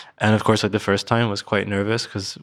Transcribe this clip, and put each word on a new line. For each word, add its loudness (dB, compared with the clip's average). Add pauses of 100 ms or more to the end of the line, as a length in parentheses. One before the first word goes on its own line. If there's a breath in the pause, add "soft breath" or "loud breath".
(200 loud breath)
And 4
of 2
course, 2
like, 0
the 0
first 0
time 2
was -4
quite -2
nervous -2
'cause -8